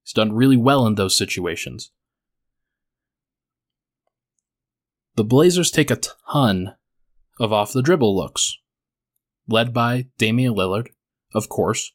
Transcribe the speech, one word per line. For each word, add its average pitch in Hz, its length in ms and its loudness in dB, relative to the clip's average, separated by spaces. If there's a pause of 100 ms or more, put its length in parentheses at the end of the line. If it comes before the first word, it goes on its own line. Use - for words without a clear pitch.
He's - 120 -18
done 107 200 0
really 127 240 4
well 127 300 4
in 107 80 2
those 95 200 0
situations. 87 760 -6 (3250)
The 113 80 0
Blazers 160 460 4
take 147 220 0
a 117 80 0 (320)
ton 101 440 0 (640)
of 110 140 0
off-the-dribble 120 640 0
looks, - 400 -6 (920)
led 117 240 0
by 123 360 -2 (100)
Damian 117 380 0
Lillard, 98 320 -2 (480)
of 107 120 -2
course. - 480 -4